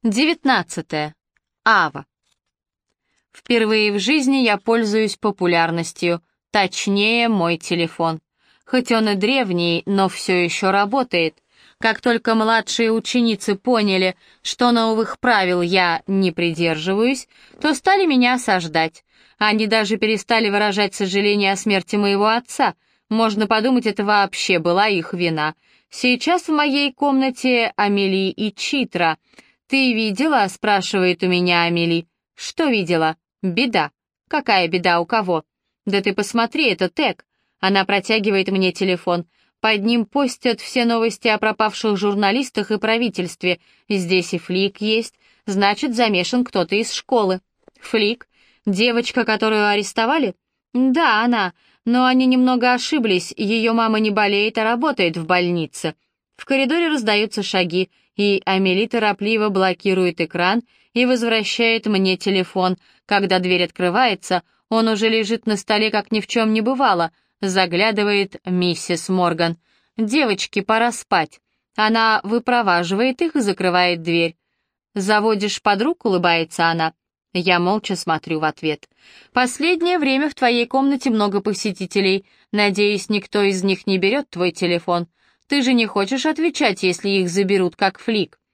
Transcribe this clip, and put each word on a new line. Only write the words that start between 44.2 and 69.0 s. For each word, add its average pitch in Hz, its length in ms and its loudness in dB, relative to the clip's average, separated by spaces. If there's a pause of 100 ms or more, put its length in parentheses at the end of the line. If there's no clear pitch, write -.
и 175 40 -4
Флик 190 440 -4
есть, 220 340 -2 (320)
значит, 202 480 0
замешан 220 480 0
кто-то 196 320 -2
из 226 180 -2
школы. 190 480 0 (380)
Флик? 214 480 -2 (400)
Девочка, 233 560 0
которую 220 440 0
арестовали? 226 680 -2 (380)
Да, 254 500 2
она. 220 300 0 (320)
Но 247 200 2
они 254 220 4
немного 254 460 2
ошиблись, 226 600 -2
ее 220 380 0
мама 220 260 2
не 214 120 0
болеет, 208 480 0
а 220 40 0
работает 226 540 0
в 160 80 -6
больнице. 175 680 -2 (400)
В - 100 -18
коридоре 277 440 0
раздаются 214 520 -2
шаги, 185 480 -2 (260)
и 202 300 0
Амели 190 420 0
торопливо 214 600 0
блокирует 185 720 0
экран 180 420 0 (300)
и 247 120 2
возвращает 226 800 0
мне 190 320 2
телефон. 185 600 -2 (280)
Когда 196 340 2
дверь 180 240 0
открывается, 185 800 -2 (260)
он 226 180 2
уже 220 220 0
лежит 220 360 -2
на 214 120 0
столе, 214 340 0
как 208 200 -4
ни 214 100 -2
в - 60 -12
чем 220 260 0
не 220 80 0
бывало. 220 500 0 (300)
Заглядывает 196 1040 0
миссис 180 640 -2